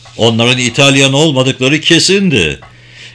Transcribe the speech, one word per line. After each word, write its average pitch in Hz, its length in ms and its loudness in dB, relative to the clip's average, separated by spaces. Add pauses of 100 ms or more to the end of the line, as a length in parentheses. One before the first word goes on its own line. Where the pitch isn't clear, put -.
(160)
Onların 117 420 0
İtalyan 139 540 0
olmadıkları 135 680 0
kesindi. 160 800 0 (540)